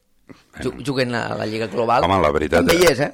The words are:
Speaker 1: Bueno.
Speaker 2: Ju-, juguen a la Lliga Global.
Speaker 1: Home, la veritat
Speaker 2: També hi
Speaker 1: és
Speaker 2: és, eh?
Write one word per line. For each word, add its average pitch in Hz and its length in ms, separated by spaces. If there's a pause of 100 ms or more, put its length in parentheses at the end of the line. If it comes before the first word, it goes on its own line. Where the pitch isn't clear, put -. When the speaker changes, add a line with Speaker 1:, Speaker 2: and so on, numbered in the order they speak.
(280)
Speaker 1:
Bueno. - 340
Speaker 2:
Ju-, 127 220
juguen 131 300
a 110 200
la 110 120
Lliga 110 220
Global. 117 360
Speaker 1:
Home, 95 160
la 76 100
veritat 76 300
Speaker 2:
També 170 160
hi 180 80
Speaker 1:
és 170 60
Speaker 2:
és, 117 100
eh? 151 140